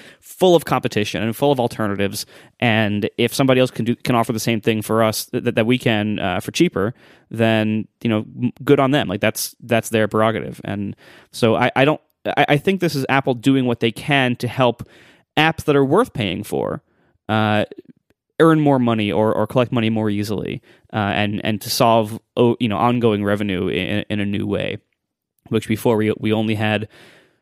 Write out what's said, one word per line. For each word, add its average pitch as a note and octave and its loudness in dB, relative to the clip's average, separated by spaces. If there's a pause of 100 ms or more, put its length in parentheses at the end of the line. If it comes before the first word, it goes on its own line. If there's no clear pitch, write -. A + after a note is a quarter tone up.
(220)
full F3+ 4
of D#3 4
competition A2 -2
and A2 -4
full C#3+ 2
of C3 0
alternatives. G2+ -4 (340)
And G#2+ 0
if A#2 0
somebody C3 2
else B2+ 2
can A2+ -6
do, A#2 0
can - -2
offer A#2 0
the A2 -2
same A#2 -2
thing A2 0
for A2 0
us A2 -2
th-, - -6
th-, A2+ -2
that A2+ 0
we B2+ 2
can, G#2+ 0
uh, F#2 -2
for - -10
cheaper, A#2+ 0 (340)
then, A2 0 (140)
you A#2 -2
know, A2 0 (160)
m-, B2 -2 (100)
good C#3 4
on C3 2
them. C#3 0
Like, G2 -4
that's, - -4
that's A#2 -2
their A2 2
prerogative. A2 -2
And G2+ -6 (360)
so A2+ 0
I, B2 2
I C3 4
don't, D3+ 0 (240)
I, A#2+ 0
I D3 4
think F#3+ 0
this D3+ -2
is C3 -2
Apple C3+ 0
doing C3+ 2
what A#2+ -2
they A#2 2
can C3 0
to B2 -6
help - 0 (480)
apps D#3+ 2
that C#3+ 2
are C#3 4
worth F#3 2
paying G2 -4
for, - -4 (480)
uh, G#2+ 2 (720)
earn D#3+ 6
more C#3+ 4
money A2+ 0
or, G#2+ 2
or G#2+ 0
collect B2 0
money A2+ 0
more A2 0
easily, G#2 -6 (300)
uh, G#2 0
and, G#2 -2
and G#2+ -2
to - -12
solve, A2+ 2 (180)
oh, A#2+ 4
you A#2+ -2
know, G#2 -2
ongoing A2+ 0
revenue G2+ -2
in, F2+ -2
in G#2 -4
a G2+ -2
new G2+ -4
way, G2 -4 (720)
which A2+ -2
before A2+ 0
we, G#2+ 0
we G#2+ -2
only A2 -2
had, G#2+ -2 (520)